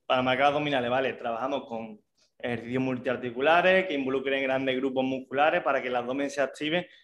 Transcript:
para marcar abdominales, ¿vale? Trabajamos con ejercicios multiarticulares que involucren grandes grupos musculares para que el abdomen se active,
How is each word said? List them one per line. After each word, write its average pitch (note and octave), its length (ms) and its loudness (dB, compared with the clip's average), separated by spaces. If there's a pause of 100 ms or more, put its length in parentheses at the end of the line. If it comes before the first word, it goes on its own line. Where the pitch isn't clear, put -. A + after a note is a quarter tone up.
para C3 160 2
marcar B2+ 280 4
abdominales, C#3+ 420 0
¿vale? B2+ 240 0
Trabajamos B2 520 -4
con A2 320 -10 (400)
ejercicios A#2+ 440 -4
multiarticulares C3 1040 2
que D3+ 80 -4
involucren C3+ 480 -2
grandes C3 340 0
grupos C3 260 0
musculares C3 600 0
para C3+ 180 2
que B2+ 80 -6
el B2 80 -2
abdomen C3 320 -2
se C#3 140 -2
active, D3+ 460 -2 (160)